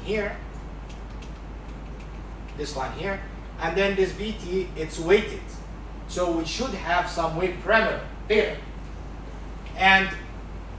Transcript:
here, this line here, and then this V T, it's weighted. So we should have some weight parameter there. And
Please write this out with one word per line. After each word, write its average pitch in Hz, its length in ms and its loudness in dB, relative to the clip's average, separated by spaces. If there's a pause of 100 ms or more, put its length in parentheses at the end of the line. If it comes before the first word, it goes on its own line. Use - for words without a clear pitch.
here, 208 320 0 (2250)
this 147 200 -4
line 131 220 -2
here, 190 220 -2 (400)
and 165 160 0
then 196 200 6
this 185 160 4
V 214 200 -2
T, 180 440 0
it's 156 220 -2
weighted. 165 420 6 (680)
So 175 240 2
we 165 120 2
should 254 260 -2
have 190 380 2
some 165 280 0
weight 180 260 0
parameter 208 380 6 (280)
there. - 280 6 (1200)
And 190 320 8 (720)